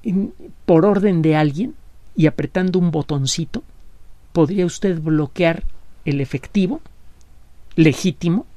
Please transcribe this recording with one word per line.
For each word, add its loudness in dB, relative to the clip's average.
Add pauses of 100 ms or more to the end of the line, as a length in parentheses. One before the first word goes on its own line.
en, -2 (320)
por 6
orden 2
de 4
alguien 0 (400)
y 4
apretando 0
un 2
botoncito, -4 (680)
podría 2
usted -2
bloquear 0 (400)
el -2
efectivo -2 (920)
legítimo 2 (120)